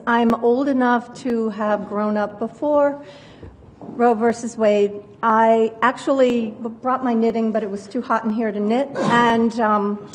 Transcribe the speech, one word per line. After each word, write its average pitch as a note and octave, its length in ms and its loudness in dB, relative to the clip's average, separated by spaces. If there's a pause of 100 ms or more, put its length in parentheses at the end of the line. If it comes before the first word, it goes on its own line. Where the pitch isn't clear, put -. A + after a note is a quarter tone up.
I'm A#3 260 2 (100)
old B3 240 2
enough B3 540 0
to A3+ 280 -2
have G#3 380 -2
grown G#3 300 -2
up G#3 220 -4
before C#4+ 680 0 (720)
Roe A#3+ 360 0
versus A3+ 420 -2
Wade. G#3 360 2 (280)
I A3+ 500 4 (120)
actually B3 680 2
b-, A3+ 200 -10
brought B3+ 340 -4
my A#3+ 100 0
knitting, A3+ 380 0
but G#3+ 100 -2
it G#3 80 -6
was G3 160 -10
too A#3+ 160 -6
hot A3+ 220 -2
in A3 80 -2
here A3 200 -2
to G3+ 80 -6
knit. A#3+ 360 0
And, A#3 640 2
um, G#3 540 0